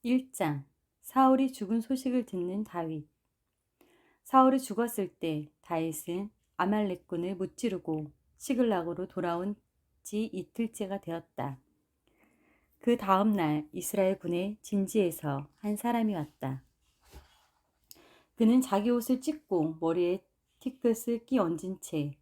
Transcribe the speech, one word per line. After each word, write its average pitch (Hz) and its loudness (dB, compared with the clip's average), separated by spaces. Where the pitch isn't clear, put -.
일 254 0
장, 147 -2
사울이 262 4
죽은 226 -2
소식을 254 -2
듣는 185 -4
다윗. 160 -6
사울이 262 6
죽었을 220 -4
때 151 -4
다윗은 170 -4
아말렉군을 185 -2
무찌르고 175 -4
시글락으로 185 0
돌아온 180 -4
지 214 -4
이틀째가 196 -6
되었다. 139 -8
그 240 2
다음 202 4
날 151 0
이스라엘 190 0
군의 180 -4
진지에서 170 -2
한 208 -4
사람이 226 0
왔다. 135 -6
그는 233 6
자기 214 2
옷을 240 2
찢고 165 -2
머리에 175 0
티끝을 233 -2
끼 262 0
얹은 185 0
채 147 -6